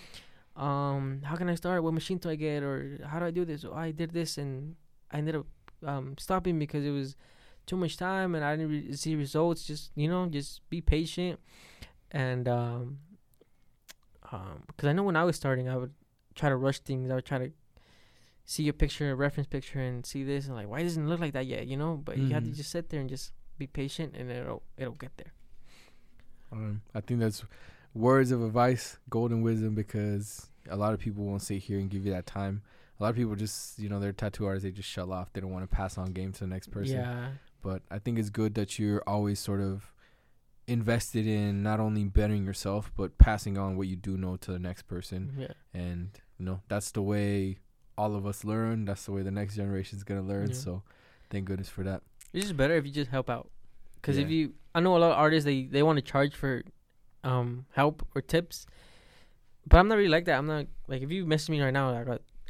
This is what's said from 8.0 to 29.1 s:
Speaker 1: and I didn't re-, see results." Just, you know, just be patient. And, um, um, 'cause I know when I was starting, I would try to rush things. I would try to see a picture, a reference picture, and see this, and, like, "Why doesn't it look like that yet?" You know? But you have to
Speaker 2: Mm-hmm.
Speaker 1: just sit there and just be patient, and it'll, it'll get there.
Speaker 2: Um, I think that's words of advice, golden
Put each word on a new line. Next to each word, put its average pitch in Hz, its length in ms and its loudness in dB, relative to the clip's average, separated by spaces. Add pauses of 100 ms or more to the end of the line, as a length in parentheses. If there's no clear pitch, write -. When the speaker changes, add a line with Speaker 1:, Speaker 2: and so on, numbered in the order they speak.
Speaker 1:
and 156 100 -2
I 151 120 0
didn't 160 140 -2
re-, 147 240 -4
see 156 200 -2
results." 156 500 0
Just, - 300 -8
you 151 140 0
know, 180 200 0
just 143 420 -8
be 170 100 -4
patient. 170 600 2 (720)
And, 127 380 0
um, 120 500 -2 (1300)
um, 92 320 -10 (120)
'cause 143 120 2
I 147 40 6
know 190 120 4
when 185 120 2
I 160 80 6
was 175 120 4
starting, 127 320 0
I 127 80 0
would 127 180 -4 (400)
try 147 140 2
to 131 80 4
rush 135 240 2
things. 131 300 -4
I 131 60 0
would 127 80 -4
try 139 140 -2
to 131 140 -4 (920)
see 151 240 0
a 147 40 2
picture, 147 380 2
a 135 40 0
reference 143 340 0
picture, 135 320 -6
and 123 240 -4
see 139 200 -6
this, 139 220 -2
and, 135 80 -6
like, 104 140 -8
"Why 131 140 -4
doesn't 165 220 0
it 151 40 0
look 165 120 0
like 151 120 -2
that 131 140 -2
yet?" 127 200 -6
You 131 100 -4
know? 156 200 -2
But 147 220 -6
you 135 160 2
have 117 100 2
to 113 60 -4
Speaker 2:
Mm-hmm. 123 60 -8
Speaker 1:
just 147 140 -8
sit 170 200 -4
there 151 100 -4
and 131 80 -6
just - 240 -8 (240)
be 139 120 -8
patient, 139 480 -6
and 123 140 -8
it'll, 123 320 -6 (140)
it'll 131 180 -6
get 131 220 -14
there. - 160 -16 (1200)
Speaker 2:
Um, 107 300 -6 (120)
I 110 60 -4
think 120 200 0
that's 110 240 0 (500)
words 127 380 8
of 120 100 2
advice, 120 560 2 (100)
golden 117 340 2